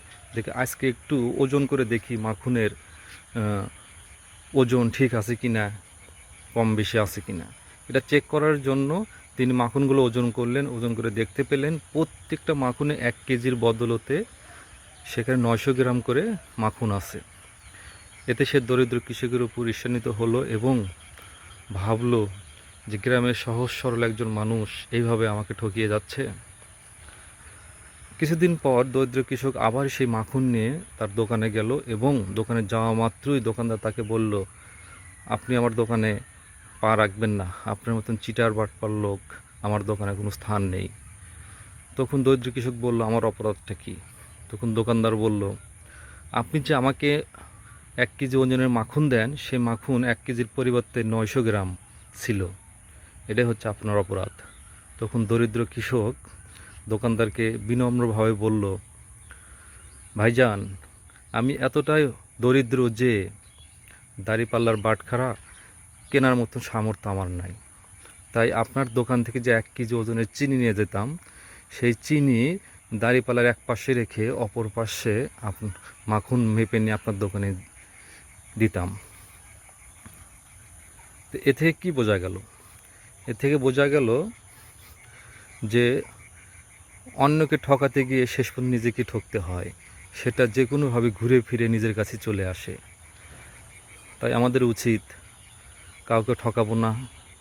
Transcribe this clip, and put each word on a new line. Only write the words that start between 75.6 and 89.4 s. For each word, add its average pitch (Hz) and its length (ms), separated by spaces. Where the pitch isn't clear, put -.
মাখন 107 320
মেপে 110 400
নিয়ে 110 140
আপনার 104 260
দোকানে 101 360
দিতাম।" 98 380
তো - 140
এ 139 80
থেকে 156 280
কী 180 100
বোঝা 110 260
গেল? 92 200
এ 123 60
থেকে 139 240
বোঝা 135 300
গেল 139 420
যে 120 380
অন্যকে 151 440
ঠকাতে 139 480
গিয়ে 127 220
শেষ - 240
পর্যন্ত 127 200
নিজেকে 120 320
ঠকতে - 360
হয়, 90 320